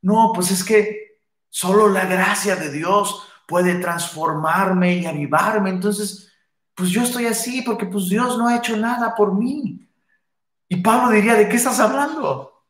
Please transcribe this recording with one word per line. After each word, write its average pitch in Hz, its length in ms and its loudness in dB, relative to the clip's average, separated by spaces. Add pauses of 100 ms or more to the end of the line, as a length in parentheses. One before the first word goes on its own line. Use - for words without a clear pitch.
"No, 214 340 4
pues 180 160 0
es 185 120 -2
que - 580 0 (280)
solo 202 400 4
la 190 160 0
gracia 190 500 0
de 160 140 -8
Dios 185 540 -2 (240)
puede 180 280 2
transformarme 175 1200 0
y 175 80 -4
avivarme. 165 640 0
Entonces, 196 600 -4 (440)
pues 185 160 -2
yo 226 120 0
estoy 240 220 -4
así 247 360 -4
porque, 208 240 -4
pues, 185 240 -4
Dios 240 280 0
no 233 100 0
ha 240 100 2
hecho 233 180 -4
nada 233 400 -2
por 202 180 2
mí". 247 540 -4 (800)
Y 180 100 -2
Pablo 240 340 2
diría, 214 240 4
"¿De 208 120 6
qué 180 80 0
estás 240 240 0
hablando? 262 920 -2